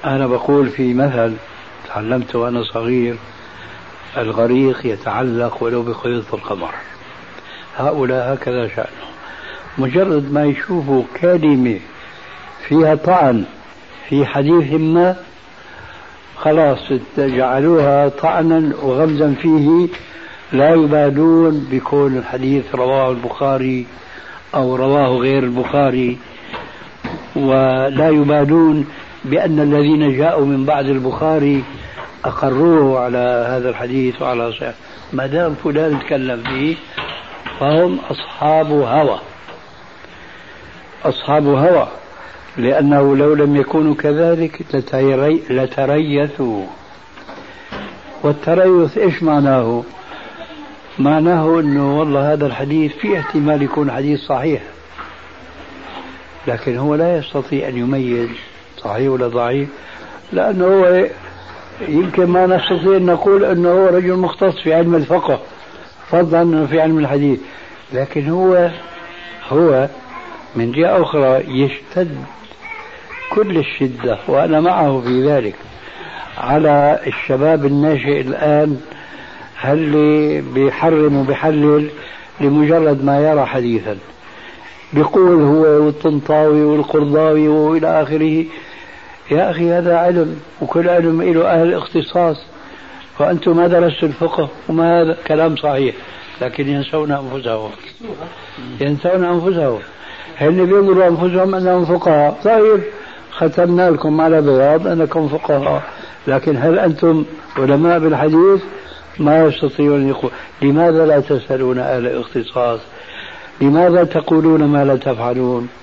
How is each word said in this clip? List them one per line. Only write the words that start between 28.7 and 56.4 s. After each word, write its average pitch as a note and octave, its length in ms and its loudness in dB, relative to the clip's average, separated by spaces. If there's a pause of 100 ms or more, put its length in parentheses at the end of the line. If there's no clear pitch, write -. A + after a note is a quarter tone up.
بأن D3+ 340 0
الذين D3 580 2
جاءوا D#3 280 2
من C3+ 200 -2
بعد C#3+ 200 0
البخاري C#3 760 0 (640)
أقروه C3+ 760 2
على B2 500 0
هذا B2+ 200 -2
الحديث B2+ 520 -4
وعلى A#2+ 300 -4
صحيح. A#2 220 -10 (400)
ما C3 140 -6
دام D#3 360 -2
فلان D3+ 360 -2
تكلم B2+ 440 -6
فيه C3+ 320 -4 (840)
فهم E3 400 2 (120)
أصحاب D3+ 600 -2
هوى، C#3 480 0 (1900)
أصحاب C#3+ 420 0
هوى، C#3+ 400 4 (720)
لأنه C#3+ 580 2
لو D3 180 4
لم D3 220 2
يكونوا D3+ 400 0
كذلك D#3+ 640 0 (120)
لتري-، C#3 760 0
لتريثوا. C#3+ 1160 -2 (1600)
والتريث E3+ 760 2
إيش F3+ 260 0
معناه؟ C3+ 600 0 (1160)
معناه D#3+ 600 2
أنه C#3+ 400 0
والله D3 340 0
هذا D3 120 -2
الحديث C#3+ 500 -2
في G3+ 240 -4
احتمال D3 420 -2
يكون C#3 300 -2
حديث C#3 280 -2
صحيح، C#3 420 -4 (1900)